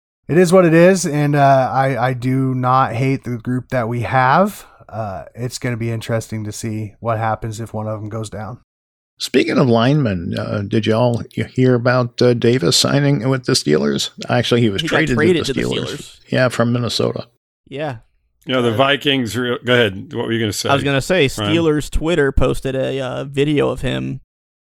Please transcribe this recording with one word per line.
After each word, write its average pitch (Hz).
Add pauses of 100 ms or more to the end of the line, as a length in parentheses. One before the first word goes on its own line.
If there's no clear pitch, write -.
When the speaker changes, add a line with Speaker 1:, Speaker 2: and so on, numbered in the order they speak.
(280)
Speaker 1:
it 139
is 175
what 185
it 160
is, 175
and, 147
uh, 135
I, 131
I 135
do 131
not 127
hate 135
the 123
group 127
that 123
we 120
have. 131 (200)
Uh, 98
it's 123
gonna 123
be 117
interesting 113
to 107
see 107
what 113
happens 110
if 113
one 107
of 107
them 107
goes 110
down. 107 (640)
Speaker 2:
Speaking -
of 156
linemen, 113
uh, 107
did 110
you 110
all 117 (120)
hear 127
about, 123
uh, 123
Davis 120
signing 139
with 131
the -
Steelers? - (180)
Actually, 120
he 117
was 98
Speaker 3:
He 160
got -
Speaker 2:
traded 143
Speaker 3:
traded 156
Speaker 2:
to 135
the 123
Speaker 3:
to 120
the 123
Speaker 2:
Steelers. - (120)
Speaker 3:
Steelers. -
Speaker 2:
Yeah, 127
from 120
Minnesota. - (400)
Speaker 3:
Yeah. 135 (480)
Speaker 4:
Yeah, 131
the 120
Speaker 3:
Uh, 107
Speaker 4:
Vikings. 135
Re-, 123
go 123
ahead. 107
What 120
were 117
you 113
gonna 107
say, -
Speaker 3:
I 139
was 139
gonna 139
say, 175 (100)
Speaker 4:
Ryan? 107
Speaker 3:
Steelers 156
Twitter 151
posted 135
a, 131
uh, 127
video 139
of 127
him, 131 (500)